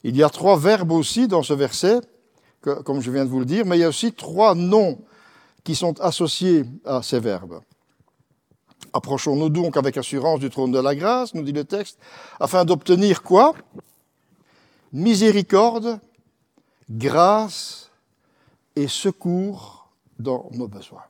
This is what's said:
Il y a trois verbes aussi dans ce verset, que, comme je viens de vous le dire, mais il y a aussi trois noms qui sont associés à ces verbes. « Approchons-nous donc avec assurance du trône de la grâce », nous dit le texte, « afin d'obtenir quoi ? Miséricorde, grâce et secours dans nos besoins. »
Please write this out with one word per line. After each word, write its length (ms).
Il 140
y 60
a 80
trois 280
verbes 340
aussi 360
dans 140
ce 100
verset, 480
que, 180
comme 220
je 80
viens 160
de 40
vous 100
le 40
dire, 220
mais 100
il 40
y 40
a 40
aussi 260
trois 400
noms 500
qui 100
sont 260
associés 640
à 160
ces 180
verbes. « 400
Approchons-nous 560
donc 260
avec 220
assurance 420
du 80
trône 240
de 60
la 160
grâce », 400
nous 80
dit 100
le 120
texte, « 340
afin 240
d'obtenir 580
quoi ? 320
Miséricorde, 1040
grâce 1000
et 120
secours 1000
dans 340
nos 160
besoins. » 420